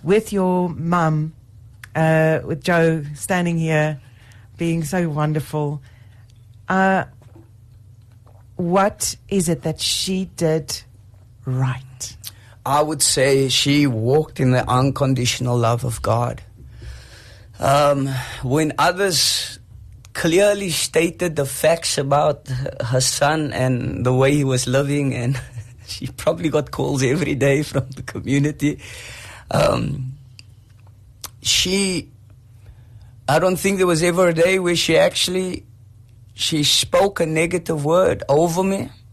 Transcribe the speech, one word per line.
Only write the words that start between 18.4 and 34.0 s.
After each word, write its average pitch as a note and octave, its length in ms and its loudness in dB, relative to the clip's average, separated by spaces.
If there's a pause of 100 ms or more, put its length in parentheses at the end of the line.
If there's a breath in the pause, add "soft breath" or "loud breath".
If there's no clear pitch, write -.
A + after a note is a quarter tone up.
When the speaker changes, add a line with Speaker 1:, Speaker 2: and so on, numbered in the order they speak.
Speaker 2:
when C#3+ 340 0
others F3 840 0 (540)
clearly G3 560 2
stated E3+ 680 -2
the C#3+ 100 -2
facts - 520 0
about C#3+ 520 0
h-, C3 380 -6
her B2+ 140 2
son D3+ 520 0
and B2 520 0
the B2+ 80 4
way C3+ 220 4
he D3 80 2
was C3 240 0
living, C#3 480 0
and B2 240 -2 (240 loud breath)
<laughs> - 240 -20
she - 200 -10
probably E3 420 -2
got D3 220 0
calls C#3 320 -2
every C#3+ 320 0
day C#3 280 2
from C#3 320 -4
the - 80 -14
community. C#3+ 760 -2 (680 loud breath)
Um, C3 640 0 (1300)
she, F#3 680 -2 (1160 soft breath)
I D3+ 120 4
don't F#3 180 2
think G3 200 -2
there F#3 100 2
was E3 160 2